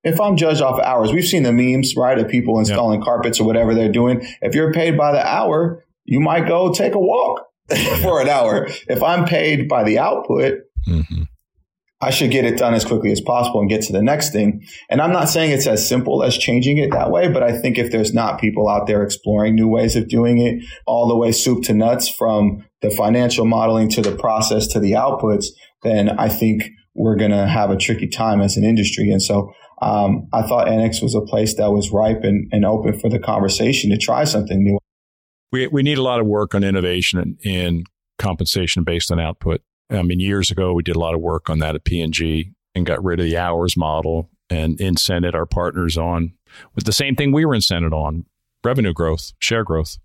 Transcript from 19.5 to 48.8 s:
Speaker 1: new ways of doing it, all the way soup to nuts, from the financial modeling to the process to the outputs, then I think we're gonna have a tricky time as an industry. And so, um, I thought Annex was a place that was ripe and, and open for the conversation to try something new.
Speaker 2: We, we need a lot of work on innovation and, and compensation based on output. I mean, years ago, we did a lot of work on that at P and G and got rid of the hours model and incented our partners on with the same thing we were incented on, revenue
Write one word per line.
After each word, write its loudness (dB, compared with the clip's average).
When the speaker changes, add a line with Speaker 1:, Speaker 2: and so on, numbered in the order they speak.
Speaker 1:
new 4
ways 2
of -2
doing 2
it, 0
all 2
the 2
way 2
soup 0
to 0
nuts, 2
from 0
the -2
financial 2
modeling 2
to -2
the 0
process -2
to -2
the 2
outputs, 0
then 2
I 0
think 0
we're 0
gonna 2
have 0
a 2
tricky -2
time 0
as 0
an 2
industry. 2
And 2
so, -2
um, 0
I 0
thought 2
Annex 0
was -2
a 2
place -2
that 2
was 0
ripe 2
and, 0
and 2
open 0
for -2
the -2
conversation 0
to 2
try 0
something 0
new. 2
Speaker 2:
We, -2
we 0
need 2
a 0
lot 0
of 0
work 0
on 2
innovation 0
and, -6
and -2
compensation -2
based -4
on 0
output. -4
I -2
mean, 0
years -2
ago, -2
we 0
did -4
a 0
lot -2
of -2
work -4
on 0
that -2
at -8
P -2
and -4
G -4
and -2
got -4
rid -2
of 0
the -2
hours -2
model -4
and -2
incented -2
our -4
partners -4
on -4
with -6
the -2
same -2
thing 0
we 2
were 0
incented 0
on, -4
revenue 0